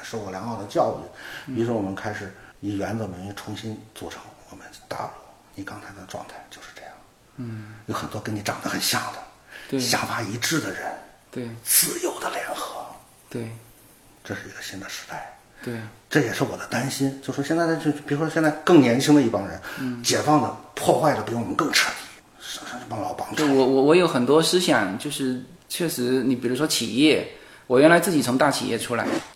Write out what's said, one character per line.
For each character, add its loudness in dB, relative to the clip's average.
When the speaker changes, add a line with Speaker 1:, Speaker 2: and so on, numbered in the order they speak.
Speaker 1:
受 -8
过 -10
良 -8
好 -6
的 -8
教 2
育， -12
Speaker 2:
嗯。 -4
Speaker 1:
于 2
是 0
我 0
们 -4
开 -6
始 -10
以 -4
原 -4
子 -4
为 -10
重 -10
新 -10
组 -12
成 -14
我 -20
们 -20
大 -10
陆。 -8
你 -12
刚 -12
才 -18
的 -18
状 -10
态 -18
就 -18
是 -18
这 -18
样。 -18
Speaker 2:
嗯。 -10
Speaker 1:
有 -6
很 -6
多 -8
跟 -6
你 -4
长 -4
得 -4
很 -4
像 0
的， -12
Speaker 2:
对。 -2
Speaker 1:
想 0
法 -4
一 -6
致 0
的 -6
人， -8
Speaker 2:
对。 -8
Speaker 1:
自 0
由 -4
的 -6
联 -6
合。 -8
Speaker 2:
对。 -8
Speaker 1:
这 -10
是 -12
一 -16
个 -14
新 -12
的 -12
时 -12
代。 -12
Speaker 2:
对。 -8
Speaker 1:
这 4
也 0
是 0
我 -6
的 -10
担 -2
心， -2
就 -8
说 -2
现 0
在 2
的， 2
就 0
比 0
如 -2
说 0
现 2
在 4
更 10
年 6
轻 6
的 10
一 4
帮 0
人， -10
Speaker 2:
嗯。 -6
Speaker 1:
解 2
放 4
的 -4
破 4
坏 4
的 -2
比 -4
我 0
们 -4
更 0
彻 2
底， -8
是， -12
是 -16
这 -10
帮 -6
老 -4
帮 -6
派。 -8
Speaker 2:
对， 2
我， 6
我， 4
我 8
有 6
很 2
多 6
思 4
想， 2
就 -6
是 -2
确 -2
实， 2
你 2
比 -4
如 2
说 0
企 0
业， 4
我 6
原 10
来 8
自 2
己 4
从 2
大 6
企 -2
业 0
出 -4
来， 0